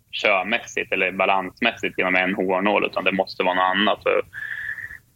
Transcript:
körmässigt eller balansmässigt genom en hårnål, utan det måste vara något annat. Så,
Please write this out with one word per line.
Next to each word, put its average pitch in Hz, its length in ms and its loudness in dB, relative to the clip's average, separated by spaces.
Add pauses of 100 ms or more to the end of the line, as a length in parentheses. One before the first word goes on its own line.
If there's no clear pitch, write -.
(120)
körmässigt 98 800 0
eller 95 200 0
balansmässigt 95 840 0
genom 92 180 2
en 92 180 2
hårnål, 95 520 2
utan 92 180 -4
det 92 80 2
måste 95 300 -2
vara 92 120 2
något 92 220 2
annat. 98 260 0
Så, 104 80 2 (1040)